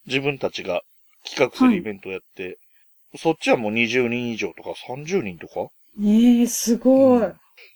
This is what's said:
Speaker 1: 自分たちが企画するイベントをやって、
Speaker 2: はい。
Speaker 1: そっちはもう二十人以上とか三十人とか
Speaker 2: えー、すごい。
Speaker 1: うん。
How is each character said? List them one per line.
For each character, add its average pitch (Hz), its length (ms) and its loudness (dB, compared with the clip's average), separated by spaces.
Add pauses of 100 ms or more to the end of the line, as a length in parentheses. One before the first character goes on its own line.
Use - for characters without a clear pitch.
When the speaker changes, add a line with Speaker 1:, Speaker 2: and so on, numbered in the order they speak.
Speaker 1:
自 127 140 -4
分 139 180 -4
た 92 120 -6
ち - 120 -12
が 90 200 -6 (420)
企 - 260 -2
画 - 60 -18
す 254 80 2
る 247 100 6
イ 175 60 -4
ベ 104 120 -8
ン 98 80 -16
ト 95 100 -14
を - 20 -10
や 92 60 -10
っ - 20 -20 (160)
て、 92 80 -12
Speaker 2:
は 90 60 -12
い。 - 60 -18 (640)
Speaker 1:
そ 165 140 -2
っ - 80 -4
ち 277 100 0
は 254 60 4
も 107 140 -2
う - 20 -4
二 117 160 0
十 120 200 0
人 120 220 -4
以 113 60 -6
上 101 160 -6
と - 100 -20
か 90 120 -10 (120)
三 139 180 -12
十 175 180 -2
人 165 160 -10
と - 100 -18
か 98 200 -8 (300)
Speaker 2:
え 202 40 -6
ー、 233 440 6
す 240 300 -2
ご 262 420 4
い。 220 40 0
Speaker 1:
う 190 40 -2
ん。 170 80 -8 (420)